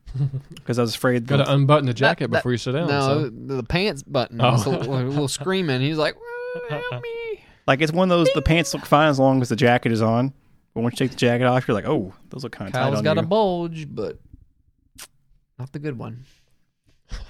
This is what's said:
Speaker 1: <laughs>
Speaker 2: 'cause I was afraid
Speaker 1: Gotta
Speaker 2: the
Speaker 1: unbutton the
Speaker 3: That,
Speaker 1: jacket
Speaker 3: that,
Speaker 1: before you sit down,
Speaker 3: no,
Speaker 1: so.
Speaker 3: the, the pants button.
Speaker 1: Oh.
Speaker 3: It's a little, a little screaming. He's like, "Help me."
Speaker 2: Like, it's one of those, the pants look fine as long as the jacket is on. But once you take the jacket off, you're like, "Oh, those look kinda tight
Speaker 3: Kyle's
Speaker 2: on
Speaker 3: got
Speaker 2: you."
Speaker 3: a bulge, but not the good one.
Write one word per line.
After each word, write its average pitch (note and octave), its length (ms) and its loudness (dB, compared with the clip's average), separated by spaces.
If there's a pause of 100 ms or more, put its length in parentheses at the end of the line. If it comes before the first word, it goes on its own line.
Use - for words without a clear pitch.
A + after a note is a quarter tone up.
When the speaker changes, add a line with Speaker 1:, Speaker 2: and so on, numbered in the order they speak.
(160)
Speaker 1:
<laughs> C3+ 500 -6
Speaker 2:
'cause A#2+ 140 0
I - 40 2
was A2+ 120 -2
afraid B2 320 0
Speaker 1:
Gotta C#3 160 4
Speaker 2:
the C#3 100 2
Speaker 1:
unbutton C#3 320 4
the B2+ 80 0
Speaker 3:
That, A2 40 -4
Speaker 1:
jacket B2+ 340 0
Speaker 3:
that, D#3+ 80 0
Speaker 1:
before B2+ 140 0
you A#2 40 0
sit B2+ 140 -4
down, D#3+ 160 -2
Speaker 3:
no, C#3+ 140 2
Speaker 1:
so. C#3+ 280 2
Speaker 3:
the, B2 260 -8
the B2+ 80 -4
pants E3+ 400 -2
button. A#2+ 380 -4
Speaker 1:
Oh. B2+ 140 6
Speaker 3:
It's A2 100 2
a D3 40 2
little, C3+ 260 -2
a B2+ 80 0
little C#3 240 0
screaming. D3 540 0
He's D#3 160 0
like, D3+ 180 0 (540)
"Help A#4 140 -6 (200)
me." A#4 400 -10 (240)
Speaker 2:
Like, C3+ 140 0
it's D#3 100 2
one F#3 200 2
of F3 60 4
those, E3+ 160 4
the D#3 80 0
pants D#3+ 320 2
look D3 120 -8
fine D3+ 240 4
as C3+ 100 2
long C3+ 220 4
as A#2+ 80 -2
the A#2 60 0
jacket A#2+ 360 4
is A2 100 0
on. A#2 320 2 (420)
But A2 60 -4
once A#2+ 180 -4
you C3+ 80 0
take B2+ 40 -6
the - 60 -14
jacket A#2+ 280 2
off, B2 220 2
you're C3 80 2
like, G2 120 -2
"Oh, A#2 260 -2 (160)
those C3 140 -12
look - 120 -10
kinda - 160 -10
tight B2+ 80 -4
Speaker 3:
Kyle's C#3 200 0
Speaker 2:
on C#3 40 -2
Speaker 3:
got D#3 140 2
Speaker 2:
you." E3 60 2
Speaker 3:
a - 20 -4
bulge, E3+ 640 0
but - 300 -6 (1400)
not C3 160 -12
the D3+ 60 -10
good D3 180 -6
one. A2+ 260 -12 (1080)